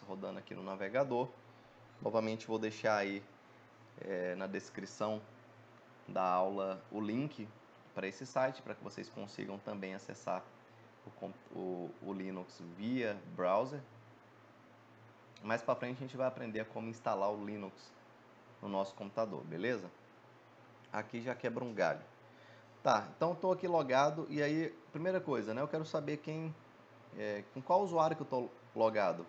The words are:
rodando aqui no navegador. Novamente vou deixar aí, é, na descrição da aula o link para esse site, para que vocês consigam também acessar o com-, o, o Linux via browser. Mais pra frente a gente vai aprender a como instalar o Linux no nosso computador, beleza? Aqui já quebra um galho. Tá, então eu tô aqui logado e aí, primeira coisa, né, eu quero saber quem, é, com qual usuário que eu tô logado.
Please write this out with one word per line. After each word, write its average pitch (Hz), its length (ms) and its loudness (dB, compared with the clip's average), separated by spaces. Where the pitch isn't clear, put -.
rodando 98 320 -6
aqui - 160 -12
no 92 80 -8
navegador. 120 680 0
Novamente 110 460 2
vou 113 100 0
deixar 110 420 2
aí, 101 220 0
é, 90 360 -2
na 95 100 -2
descrição 101 720 -4
da 95 160 0
aula 95 580 2
o 104 80 -2
link 113 480 -2
para 95 100 -2
esse 135 180 -6
site, 131 380 2
para 107 140 -8
que - 80 -16
vocês 101 240 -8
consigam 101 500 -8
também 98 340 -6
acessar 95 480 -4
o - 60 -14
com-, 95 240 -10
o, 90 380 -4
o 98 120 -6
Linux 95 500 -6
via 110 440 -2
browser. 107 460 2
Mais 110 200 2
pra 127 120 2
frente 127 220 -2
a 135 100 -8
gente 127 100 -10
vai 127 120 2
aprender 120 320 -4
a 110 40 -2
como 113 220 -6
instalar 107 460 0
o 104 120 -4
Linux 101 480 -8
no 101 80 -6
nosso 98 260 2
computador, 101 480 -2
beleza? 92 480 -2
Aqui 110 280 -4
já 120 140 -2
quebra 120 300 -2
um 117 100 -4
galho. 87 260 4
Tá, 110 360 6
então 165 140 4
eu 175 40 0
tô 185 160 2
aqui 185 160 2
logado 156 640 6
e 147 100 0
aí, 151 280 2
primeira 175 280 0
coisa, 113 320 0
né, 120 80 0
eu 147 60 2
quero 160 180 -2
saber 151 340 -2
quem, 160 360 -6
é, 104 240 -2
com 131 80 -6
qual 180 220 4
usuário 165 340 4
que 147 60 -6
eu 135 40 -4
tô 123 220 0
logado. 101 560 4